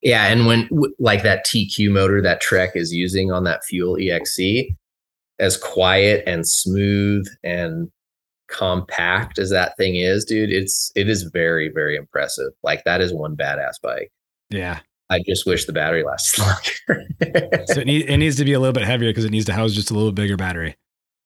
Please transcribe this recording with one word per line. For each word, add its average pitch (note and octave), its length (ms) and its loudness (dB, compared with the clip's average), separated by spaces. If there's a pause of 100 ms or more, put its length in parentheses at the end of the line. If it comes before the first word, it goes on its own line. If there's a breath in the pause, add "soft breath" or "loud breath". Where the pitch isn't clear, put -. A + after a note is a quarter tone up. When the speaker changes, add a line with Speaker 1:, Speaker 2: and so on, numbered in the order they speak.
Speaker 1:
Yeah. A2+ 280 4
And A#2 180 6
when, A2+ 220 4
w-, - 320 0
like, G#2 240 2
that G2+ 200 2
T G#2+ 240 0
Q G#2 220 0
motor G2 320 4
that F2 180 2
Trek F#2 360 2
is E2+ 160 -4
using F#2 400 0
on F2+ 120 0
that E2+ 200 -2
Fuel F2 340 -2
E F#2 140 0
X E2+ 240 -4
C, G2 400 0 (640)
as F#2+ 160 2
quiet G2 720 4
and E2+ 200 -2
smooth G2+ 800 2 (160)
and E2+ 480 -4 (580)
compact F2+ 920 -2
as F#2+ 100 -2
that F2+ 260 0
thing F#2+ 200 0
is, F#2+ 280 0
dude, G#2+ 280 0
it's, F#2+ 420 -2
it G2 140 0
is G2+ 240 0
very, E2 360 0
very D2+ 280 -2
impressive. C#2 560 -6 (100)
Like, D#2 220 -2
that F2 160 2
is F2+ 120 0
one D2+ 240 -6
badass C#2 460 -4
bike. B1+ 300 -6 (380)
Speaker 2:
Yeah. F2+ 280 -6 (320)
Speaker 1:
I F#2 160 0
just F#2 200 -2
wish F2+ 180 0
the - 80 -8
battery D#2 320 0
lasted C#2+ 380 -2
<laughs> - 460 -2
longer. - 800 -2
Speaker 2:
So - 140 0
it C3 60 -2
need-, C#3+ 240 2
it C#3+ 80 4
needs D3+ 180 2
to C#3+ 80 0
be C#3 80 2
a C3+ 80 2
little C3 140 2
bit A#2 100 0
heavier A#2 280 0
'cause A2+ 120 0
it G#2+ 60 0
needs G#2+ 160 0
to G2 80 -2
house A2 180 0
just G2+ 180 -2
a A2+ 40 -2
little G#2+ 180 2
bigger G2+ 240 0
battery. F2 400 -6 (500)